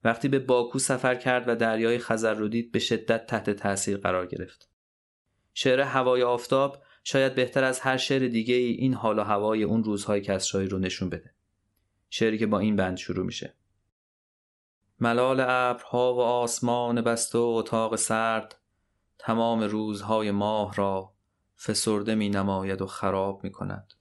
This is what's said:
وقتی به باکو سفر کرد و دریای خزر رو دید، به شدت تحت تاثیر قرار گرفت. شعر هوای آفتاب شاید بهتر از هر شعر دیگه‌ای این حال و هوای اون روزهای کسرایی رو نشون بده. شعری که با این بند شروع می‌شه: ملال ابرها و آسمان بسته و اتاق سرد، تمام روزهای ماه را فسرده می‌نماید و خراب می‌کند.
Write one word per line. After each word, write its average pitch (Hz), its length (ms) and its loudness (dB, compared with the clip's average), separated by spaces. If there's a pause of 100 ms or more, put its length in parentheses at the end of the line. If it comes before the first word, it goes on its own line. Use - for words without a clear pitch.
وقتی 117 240 0
به 135 120 2
باکو 123 400 2
سفر 127 360 0
کرد 123 320 0
و 117 80 2
دریای 113 440 0
خزر 113 340 -2
رو 107 140 -2
دید، 117 240 -4
به 117 80 0
شدت 113 480 -2
تحت 107 220 -2
تاثیر 101 480 -2
قرار 92 300 -2
گرفت. - 420 -12 (840)
شعر 131 260 2
هوای 127 440 2
آفتاب 135 600 0 (200)
شاید 135 320 2
بهتر 131 280 2
از 127 160 0
هر 131 180 0
شعر 131 300 0
دیگه‌ای 120 440 2
این 127 220 0
حال 107 260 0
و 104 40 0
هوای 107 400 0
اون 110 200 2
روزهای 104 380 0
کسرایی 98 460 -2
رو 95 120 -2
نشون 92 300 -4
بده. 85 240 -10 (760)
شعری 110 280 0
که 110 100 0
با 104 120 2
این 107 160 2
بند 92 220 0
شروع 92 280 -4
می‌شه: - 280 -10 (1500)
ملال 123 400 2
ابرها 123 720 2
و 123 80 0
آسمان 120 800 0
بسته 117 360 0
و 117 40 4
اتاق 113 540 0
سرد، 113 600 0 (640)
تمام 113 440 2
روزهای 107 680 -2
ماه 101 440 0
را 98 380 -2 (500)
فسرده 107 520 0
می‌نماید 98 680 0
و 95 60 -4
خراب 95 560 -2
می‌کند. 98 580 -10